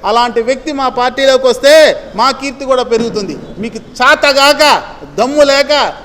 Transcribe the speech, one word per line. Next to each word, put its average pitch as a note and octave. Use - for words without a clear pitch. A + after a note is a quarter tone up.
అలాంటి A#3
వ్యక్తి C4+
మా C4
పార్టీలోకి C4
వస్తే B3+
మా B3+
కీర్తి C#4
కూడా B3
పెరుగుతుంది. G#3+
మీకు A3+
చాతగాక, C#4+
దమ్ము C#4+
లేక C#4